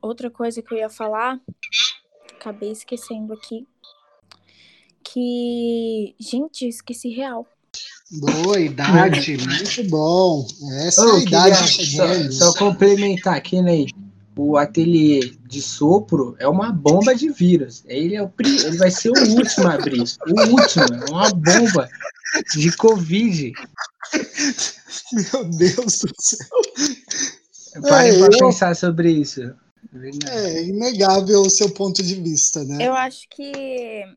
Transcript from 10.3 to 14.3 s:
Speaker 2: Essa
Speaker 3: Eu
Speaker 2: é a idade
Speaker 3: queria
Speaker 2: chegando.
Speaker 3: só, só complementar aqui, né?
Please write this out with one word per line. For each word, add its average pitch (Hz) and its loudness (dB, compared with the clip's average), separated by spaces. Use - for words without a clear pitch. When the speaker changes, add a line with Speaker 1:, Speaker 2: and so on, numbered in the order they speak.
Speaker 2:
Essa 175 2
Speaker 3:
Eu 233 6
Speaker 2:
é 196 6
a - -
idade 185 6
Speaker 3:
queria 180 -4
Speaker 2:
chegando. 160 0
Speaker 3:
só, 175 4
só - -4
complementar 196 2
aqui, 185 -4
né? 165 2